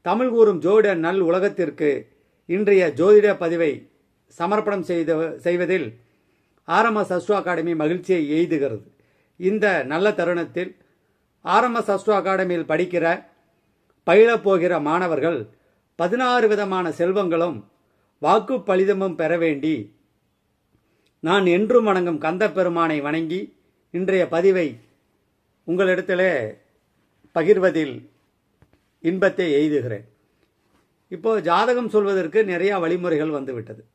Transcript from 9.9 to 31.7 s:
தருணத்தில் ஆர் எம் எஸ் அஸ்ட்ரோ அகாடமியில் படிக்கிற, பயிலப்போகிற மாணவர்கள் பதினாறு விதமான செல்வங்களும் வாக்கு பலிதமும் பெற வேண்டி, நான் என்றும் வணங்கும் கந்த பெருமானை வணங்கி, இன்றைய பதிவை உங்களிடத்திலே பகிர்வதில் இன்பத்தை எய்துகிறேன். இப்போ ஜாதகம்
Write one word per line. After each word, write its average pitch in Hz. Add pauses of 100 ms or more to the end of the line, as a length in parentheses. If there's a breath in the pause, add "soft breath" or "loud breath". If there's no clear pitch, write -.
தருணத்தில் 175 (640)
ஆர் 196
எம் 240
எஸ் 214
அஸ்ட்ரோ 196
அகாடமியில் 185
படிக்கிற, 175 (800)
பயிலப்போகிற 185
மாணவர்கள் 156 (480)
பதினாறு 240
விதமான 190
செல்வங்களும் 170 (560)
வாக்கு 190
பலிதமும் 190
பெற 165
வேண்டி, 151 (1200)
நான் 190
என்றும் 214
வணங்கும் 180
கந்த 180
பெருமானை 170
வணங்கி, 165 (340)
இன்றைய 185
பதிவை 170 (880)
உங்களிடத்திலே 180 (800)
பகிர்வதில் 160 (920)
இன்பத்தை 185
எய்துகிறேன். 131 (1000)
இப்போ 202
ஜாதகம் 214